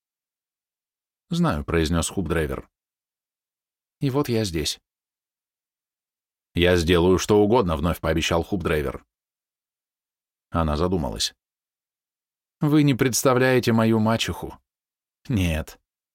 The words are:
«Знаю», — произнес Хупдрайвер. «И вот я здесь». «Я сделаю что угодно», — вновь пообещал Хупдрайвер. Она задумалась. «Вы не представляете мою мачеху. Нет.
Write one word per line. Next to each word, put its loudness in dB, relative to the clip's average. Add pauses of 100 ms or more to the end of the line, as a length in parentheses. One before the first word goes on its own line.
(1300)
«Знаю», — -2
произнес 0
Хупдрайвер. -4 (1300)
«И -2
вот -2
я -2
здесь». -6 (1800)
«Я 4
сделаю 2
что 2
угодно», — 2
вновь -2
пообещал -2
Хупдрайвер. -4 (1500)
Она -2
задумалась. -4 (1300)
«Вы 4
не 4
представляете 2
мою 4
мачеху. -2 (720)
Нет. -2 (360)